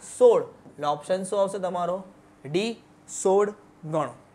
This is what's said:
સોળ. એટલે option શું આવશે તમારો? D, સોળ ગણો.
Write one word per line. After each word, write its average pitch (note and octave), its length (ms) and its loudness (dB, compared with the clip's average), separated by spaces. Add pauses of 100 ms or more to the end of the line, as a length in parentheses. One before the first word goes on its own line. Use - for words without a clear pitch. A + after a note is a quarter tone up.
(180)
સોળ. A#3 260 6
એટલે - 440 -12
option D3+ 360 -2
શું G3+ 180 -4
આવશે G3 180 -2
તમારો? F#3 440 -4 (420)
D, G3+ 380 -2 (380)
સોળ G3+ 320 2 (300)
ગણો. D3+ 300 -4 (220)